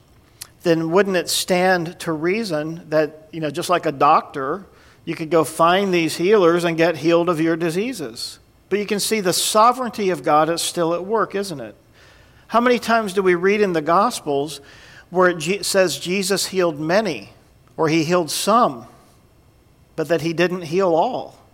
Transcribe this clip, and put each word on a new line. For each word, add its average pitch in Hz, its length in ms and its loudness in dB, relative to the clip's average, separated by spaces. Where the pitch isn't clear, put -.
then 165 300 2
wouldn't 196 240 2
it 160 160 -2
stand 180 680 0
to 170 100 -6
reason 165 800 -4
that, 151 420 -2
you 165 80 -10
know, 156 100 -4
just 156 220 -4
like 165 160 0
a 151 40 -2
doctor, 147 760 0
you 165 120 -8
could 156 160 -8
go 160 120 4
find 180 480 2
these 165 260 0
healers 175 460 4
and 165 140 -2
get 165 200 2
healed 170 300 2
of 160 140 0
your 165 140 2
diseases? 170 800 -6
But 196 80 0
you 208 80 -2
can 202 140 -2
see 220 200 -2
the 180 140 0
sovereignty 220 800 2
of 151 100 -4
God 151 260 4
is 165 140 -2
still 170 320 -2
at 175 100 -4
work, 208 300 -2
isn't 196 260 -6
it? 107 160 -14
How 226 120 2
many 247 160 2
times 220 360 -2
do 196 100 0
we 185 100 4
read 196 280 0
in 190 120 0
the 160 80 0
Gospels 156 800 -2
where 180 200 4
it 175 100 -4
Je-, 175 240 -4
says 180 340 0
Jesus 185 480 -4
healed 175 340 -2
many, 160 520 -2
or 156 140 0
he 160 140 2
healed 170 280 0
some, 190 560 0
but 156 120 -4
that 165 140 0
he 165 120 -4
didn't 180 300 0
heal 170 320 0
all? 175 420 -2